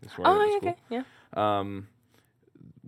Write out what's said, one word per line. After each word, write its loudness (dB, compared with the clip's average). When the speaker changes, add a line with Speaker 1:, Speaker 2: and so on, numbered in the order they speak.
Speaker 1:
is -16
where 0
I 8
Speaker 2:
Oh, 6
Speaker 1:
went 2
to -2
Speaker 2:
okay. -4
Speaker 1:
school. -6
Speaker 2:
Yeah. 2
Speaker 1:
Um, -6